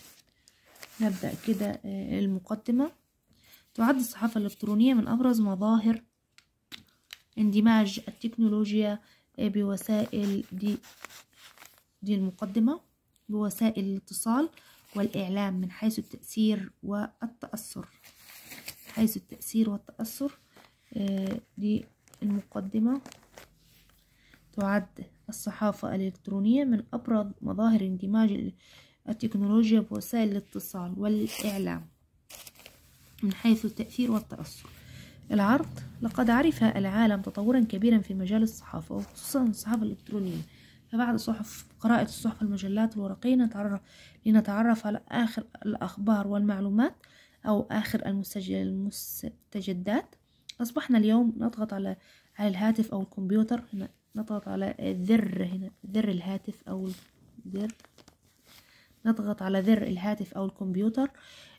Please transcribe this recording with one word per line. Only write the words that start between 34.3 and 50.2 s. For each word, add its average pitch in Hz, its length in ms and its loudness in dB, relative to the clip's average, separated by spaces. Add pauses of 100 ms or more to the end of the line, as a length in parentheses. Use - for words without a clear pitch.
العرض: 214 500 2 (220)
لقد 226 280 0
عرف 277 340 4
العالم 202 580 2
تطورا 214 380 2
كبيرا 220 380 4
في 196 160 -2
مجال 190 280 2
الصحافة - 520 -4
وخصوصا 202 480 -4
الصحافة 220 400 0
الإلكترونية، 196 600 -4 (460)
فبعد 233 280 0
صحف، 220 500 -6 (140)
قراءة 233 220 4
الصحف 220 400 -4
والمجلات 202 540 -2
الورقية 202 380 -2
نتعرف، 208 460 0 (460)
لنتعرف 220 600 4
على 208 220 -2
آخر 226 360 -2 (220)
الأخبار 202 600 0
والمعلومات 202 680 2 (520)
أو 214 240 2
آخر 220 360 -2
المستج-، 196 440 -4
المستجدات. 190 1600 -4 (460)